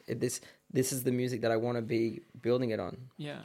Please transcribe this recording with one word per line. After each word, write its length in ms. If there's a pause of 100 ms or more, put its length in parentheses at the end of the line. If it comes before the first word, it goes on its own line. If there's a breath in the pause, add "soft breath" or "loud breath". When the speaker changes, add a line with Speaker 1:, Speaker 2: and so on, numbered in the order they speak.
Speaker 1:
it, 140
this, 180 (320 loud breath)
this 220
is 100
the 80
music 300
that 100
I 60
wanna 240
be 400 (200)
building 280
it 100
on. 380
Speaker 2:
Yeah. 280